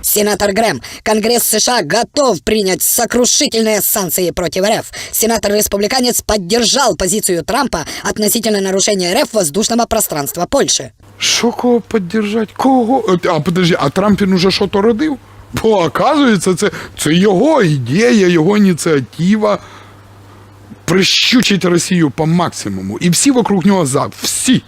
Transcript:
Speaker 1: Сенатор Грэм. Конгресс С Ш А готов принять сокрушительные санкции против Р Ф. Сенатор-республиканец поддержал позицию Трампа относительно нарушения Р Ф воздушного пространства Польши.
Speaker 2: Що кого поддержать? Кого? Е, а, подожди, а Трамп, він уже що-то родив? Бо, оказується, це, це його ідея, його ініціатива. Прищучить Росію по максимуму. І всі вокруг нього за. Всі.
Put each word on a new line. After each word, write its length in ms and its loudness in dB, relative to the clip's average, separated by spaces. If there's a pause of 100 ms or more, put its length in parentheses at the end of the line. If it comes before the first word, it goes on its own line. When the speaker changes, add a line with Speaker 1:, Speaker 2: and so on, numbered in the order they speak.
Speaker 1:
Сенатор 440 0
Грэм. 280 -2 (220)
Конгресс 400 0
С 180 -2
Ш 180 0
А 40 -2
готов 600 -2
принять 400 -2
сокрушительные 1000 0
санкции 480 -2
против 340 -4
Р 140 2
Ф. 140 -10 (200)
Сенатор-республиканец 1080 -2
поддержал 760 0
позицию 480 -2
Трампа 400 -4 (180)
относительно 580 -2
нарушения 520 0
Р 60 0
Ф 160 -2
воздушного 520 0
пространства 600 -4
Польши. 440 -2 (280)
Speaker 2:
Що 340 0
кого 280 0
поддержать? 720 -4
Кого? 520 2 (200)
Е, 40 2
а, 120 0
подожди, 400 0
а 100 0
Трамп, 320 2
він 100 2
уже 180 2
що-то 320 0
родив? 360 0 (340)
Бо, 300 2
оказується, 720 2
це, 160 0 (280)
це 160 0
його 480 4
ідея, 680 2
його 280 4
ініціатива. 1000 2 (1300)
Прищучить 800 0
Росію 460 2
по 160 -2
максимуму. 720 -2
І 120 0
всі 200 2
вокруг 360 2
нього 200 4
за. 240 -2 (120)
Всі. 460 0